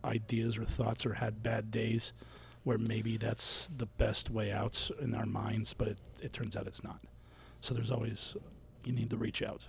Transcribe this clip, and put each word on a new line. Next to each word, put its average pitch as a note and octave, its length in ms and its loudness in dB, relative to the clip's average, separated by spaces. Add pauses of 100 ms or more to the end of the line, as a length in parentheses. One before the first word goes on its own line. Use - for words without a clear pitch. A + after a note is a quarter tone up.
ideas A2+ 560 2
or A2+ 60 -2
thoughts A2+ 420 2
or A2 80 2
had A2 300 0
bad A2 260 0
days A2+ 420 2 (520)
where B2+ 140 4
maybe A2+ 380 2
that's - 600 0
the A2+ 100 -2
best - 420 4
way G#2+ 220 2
out G#2 400 0 (100)
in A#2+ 140 2
our G#2+ 120 0
minds, G#2 460 0
but - 140 2
it, G#2 140 -2 (200)
it C3+ 120 -6
turns G#2 240 -2
out - 100 -2
it's - 160 -8
not. - 160 -8 (640)
So - 140 0
there's A#2 160 2
always, A2+ 460 0 (480)
you B2 80 0
need A#2 180 2
to - 60 0
reach - 260 0
out - 260 -4